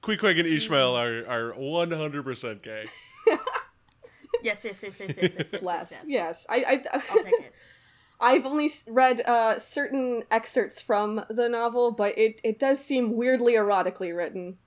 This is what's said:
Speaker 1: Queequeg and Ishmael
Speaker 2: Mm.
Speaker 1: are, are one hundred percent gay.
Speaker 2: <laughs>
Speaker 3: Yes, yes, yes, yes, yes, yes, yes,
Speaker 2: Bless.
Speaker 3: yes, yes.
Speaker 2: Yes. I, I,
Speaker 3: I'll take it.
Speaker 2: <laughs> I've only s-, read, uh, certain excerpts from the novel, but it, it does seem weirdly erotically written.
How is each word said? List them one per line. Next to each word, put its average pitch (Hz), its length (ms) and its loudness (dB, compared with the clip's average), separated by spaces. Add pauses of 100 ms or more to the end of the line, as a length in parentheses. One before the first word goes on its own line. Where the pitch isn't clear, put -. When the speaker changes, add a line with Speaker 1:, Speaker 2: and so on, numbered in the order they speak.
Speaker 1:
Queequeg 196 360 2
and 170 80 2
Ishmael 143 460 2
Speaker 2:
Mm. 120 340 -2
Speaker 1:
are, 123 40 -6
are 117 240 -4
one 165 360 -2
hundred 151 320 -4
percent 120 380 -8
gay. 110 240 -12 (420)
Speaker 2:
<laughs> 370 100 4 (1040)
Speaker 3:
Yes, 214 220 -4
yes, 202 180 -10
yes, 196 200 -14
yes, 185 200 -8
yes, 180 160 0
yes, 151 140 -8
yes, 196 100 -8
Speaker 2:
Bless. 175 300 -4
Speaker 3:
yes, - 160 -12
yes. 175 400 -4
Speaker 2:
Yes. - 20 -18
I, 226 60 0 (380)
I, 277 80 -2 (100)
Speaker 3:
I'll 392 120 2
take - 100 0
it. 359 200 -4 (320)
Speaker 2:
<laughs> - 360 -14
I've 254 240 4
only 294 220 0
s-, - 200 -6
read, 247 340 4
uh, 226 380 2
certain 254 720 -2
excerpts 226 500 0
from 214 480 0
the 240 200 0
novel, 233 420 2
but 208 260 0
it, 220 240 2
it 220 160 -2
does 269 260 2
seem 240 340 0
weirdly 240 380 4
erotically 185 600 2
written. 180 500 -6